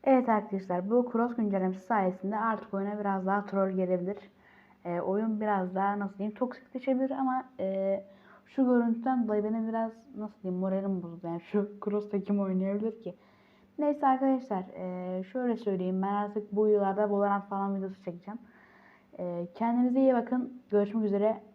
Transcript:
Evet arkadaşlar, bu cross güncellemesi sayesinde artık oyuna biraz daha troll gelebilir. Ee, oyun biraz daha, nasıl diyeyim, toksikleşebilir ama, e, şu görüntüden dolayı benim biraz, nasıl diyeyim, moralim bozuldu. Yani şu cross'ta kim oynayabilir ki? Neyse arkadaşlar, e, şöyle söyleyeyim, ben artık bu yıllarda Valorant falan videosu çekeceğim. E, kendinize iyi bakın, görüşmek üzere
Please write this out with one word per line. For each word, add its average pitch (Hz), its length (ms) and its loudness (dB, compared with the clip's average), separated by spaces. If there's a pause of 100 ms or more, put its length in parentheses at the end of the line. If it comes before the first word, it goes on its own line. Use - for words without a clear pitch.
Evet 254 240 4
arkadaşlar, 190 640 0
bu 247 220 4
cross 233 240 0
güncellemesi 190 500 0
sayesinde 196 520 0
artık 214 360 -2
oyuna 202 260 -4
biraz 196 260 0
daha 202 200 2
troll 196 240 0
gelebilir. 185 480 0 (680)
Ee, 175 160 -2
oyun 214 400 -2
biraz 190 340 0
daha, 196 240 0
nasıl 196 200 -6
diyeyim, 214 200 -6
toksikleşebilir 262 720 -2
ama, 262 340 -2 (160)
e, 190 400 0 (460)
şu - 180 0
görüntüden 240 640 2
dolayı 208 160 2
benim 220 240 -2
biraz, 226 240 -2 (240)
nasıl 208 260 -10
diyeyim, 185 180 -2
moralim 190 420 0
bozuldu. 170 240 -12
Yani 170 140 -4
şu 208 300 -2 (140)
cross'ta 208 360 -2
kim 202 200 0
oynayabilir 196 600 -2
ki? 180 120 -10 (640)
Neyse 294 280 2
arkadaşlar, 254 580 2 (120)
e, 185 480 -6
şöyle 247 320 -2
söyleyeyim, 190 460 0
ben 202 120 0
artık 208 380 -4
bu 214 160 4
yıllarda 202 420 4
Valorant 202 380 2
falan 196 280 -2
videosu 190 260 -6
çekeceğim. 180 360 -10 (800)
E, 175 360 -4
kendinize 247 460 2
iyi 262 140 8
bakın, 247 560 -2
görüşmek 208 340 2
üzere 202 380 2 (120)